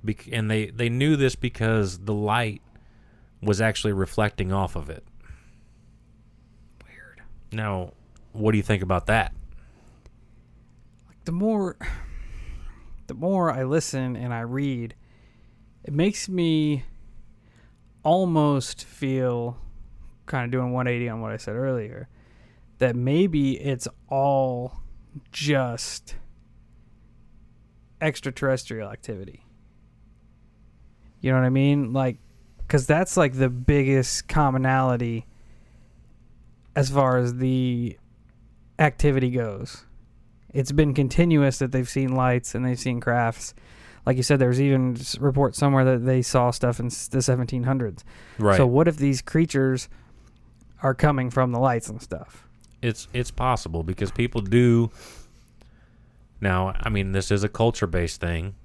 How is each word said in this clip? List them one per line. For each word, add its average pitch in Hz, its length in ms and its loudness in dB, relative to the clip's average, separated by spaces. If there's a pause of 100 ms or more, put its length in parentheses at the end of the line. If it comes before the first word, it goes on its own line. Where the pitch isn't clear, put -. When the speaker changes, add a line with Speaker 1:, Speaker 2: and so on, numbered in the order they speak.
Speaker 1:
Bec-, - 300 -8
and 110 180 -2
they, 107 200 0
they 117 180 -2
knew 139 280 2
this 135 180 2
because 110 640 -2
the 101 160 -4
light 104 480 -2 (800)
was 104 180 2
actually 110 320 0
reflecting 95 600 -2
off 95 240 -2
of 73 140 -8
it. - 140 -14 (1800)
Speaker 2:
Weird. - 360 -20 (300)
Speaker 1:
Now, 101 400 -4 (400)
what 107 200 2
do 107 60 4
you 101 40 2
think 98 200 0
about 92 240 0
that? 110 260 0 (1800)
Speaker 2:
Like, - 160 -20
the 165 80 -6
more, 202 440 0 (1300)
the - 80 -12
more 180 360 0
I 131 140 -2
listen 131 520 -2
and 120 180 -6
I 117 60 -6
read, 123 540 -4 (920)
it - 80 -10
makes 180 360 0
me 156 560 0 (1160)
almost 156 840 2
feel, 123 720 -4 (720)
kinda 123 200 -4
doing 123 240 -2
one 127 140 -2
eighty 120 220 -2
on 113 120 -8
what 110 120 -6
I 107 60 -8
said 107 180 -8
earlier, 123 520 -6 (720)
that 123 160 2
maybe 139 640 2
it's 139 300 -4 (200)
all 135 720 0 (520)
just 131 840 -4 (1800)
extraterrestrial 131 880 -4
activity. 101 540 -14 (1800)
You 131 120 0
know 131 60 4
what 127 80 4
I 127 40 2
mean? 135 420 2
Like, 131 240 0 (540)
'Cause 139 160 2
that's, 165 300 2
like, 143 180 4
the 131 160 2
biggest 135 800 2
commonality 131 960 2 (1500)
as 139 120 2
far 135 300 4
as 120 160 0
the 127 640 0 (800)
activity 139 520 2
goes. 117 540 -6 (720)
It's 131 160 0
been 147 240 4
continuous 143 640 4
that 131 140 -2
they've 127 160 0
seen 131 260 0
lights 127 400 0
and 123 100 -2
they've 123 140 -2
seen 123 220 -4
crafts. 117 540 -2 (520)
Like 131 100 2
you 127 60 0
said, 139 160 4
there 127 100 4
was 123 120 2
even 131 360 2
s-, 131 220 -8
reports 139 400 2
somewhere 139 260 4
that 127 220 2
they 127 160 2
saw 123 300 2
stuff 120 260 -2
in 120 80 -4
s-, - 220 -8
the 135 140 0
seventeen 123 420 0
hundreds. 123 400 -2 (340)
Speaker 1:
Right. 196 180 6
Speaker 2:
So 143 120 8
what 139 180 6
if 156 100 2
these 135 240 0
creatures 135 680 0 (920)
are 135 140 0
coming 135 340 2
from 127 220 2
the 120 80 -2
lights 131 300 0
and 107 120 -12
stuff? - 460 -14 (340)
Speaker 1:
It's, - 320 -4
it's 123 200 -4
possible 107 500 -2
because 92 300 -4
people 117 300 -2
do. 117 480 4 (1500)
Now, 92 400 0
I - 80 -2
mean, 98 240 0
this 95 200 0
is 101 100 2
a 104 60 0
culture-based 90 720 0
thing 85 340 -4 (100)